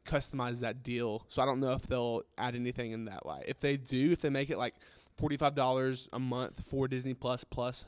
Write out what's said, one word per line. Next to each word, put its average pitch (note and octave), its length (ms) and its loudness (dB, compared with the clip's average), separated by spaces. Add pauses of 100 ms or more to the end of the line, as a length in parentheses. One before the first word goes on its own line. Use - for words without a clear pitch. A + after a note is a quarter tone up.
customize B2 580 -2
that A#2+ 220 -2
deal. A#2+ 460 -2
So - 120 0
I C3 40 6
don't C3 160 4
know C3 120 4
if C3 100 0
they'll A#2+ 400 0 (140)
add B2 180 -2
anything A#2+ 360 -4
in A2 140 -6
that G2 220 -10
light. C#2+ 200 -8
If C3 140 -4
they C#3+ 160 4
do, C3 340 4
if E3 100 2
they D3+ 100 2
make C#3 180 0
it, A#2+ 80 -2
like, A#2+ 160 -2 (440)
forty-five D3 380 2
dollars C3 560 2
a A#2+ 80 -4
month B2+ 460 -2
for C3+ 240 0
Disney C3 240 -2
Plus B2 320 -2
plus B2 420 -4